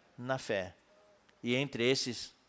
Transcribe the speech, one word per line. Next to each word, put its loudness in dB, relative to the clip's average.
na -4
fé. -2
E 2
entre 2
esses 0